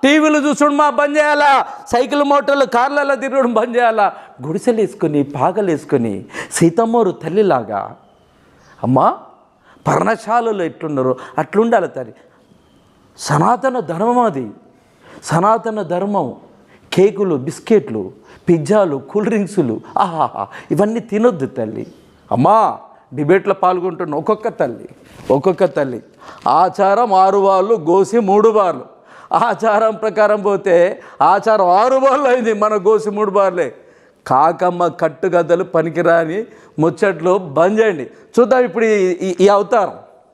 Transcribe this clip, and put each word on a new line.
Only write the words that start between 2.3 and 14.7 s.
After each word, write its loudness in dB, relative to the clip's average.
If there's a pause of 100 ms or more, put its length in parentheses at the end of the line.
కార్లలో -2
తిరగడం -2
బంద్ 0
చేయాలా, 2 (340)
గుడిసెలు -2
వేసుకొని, -2
పాకలు -2
వేసుకొని, -4 (280)
సీతమ్మోరు 2
తల్లిలాగా. -2 (880)
అమ్మా, 2 (680)
పర్ణశాలలో -2
ఎట్లున్నారో -4 (220)
అట్లుండాలి 2
తల్లి. -12 (1040)
సనాతన -2
ధర్మం -2
అది, -2 (760)